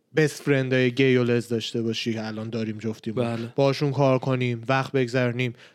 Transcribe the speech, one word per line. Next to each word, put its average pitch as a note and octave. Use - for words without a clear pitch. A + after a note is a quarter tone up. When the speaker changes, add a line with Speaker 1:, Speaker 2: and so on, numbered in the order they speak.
Speaker 1:
بست D3
فرندای C3
گی C3
و B2
لز A#2+
داشته A#2
باشی A2+
که A2
الان A2
داریم A2
جفتیمون. A2+
Speaker 2:
بله. A#2
Speaker 1:
باشون C#3
کار C3
کنیم، B2
وقت C3
بگذرونیم، B2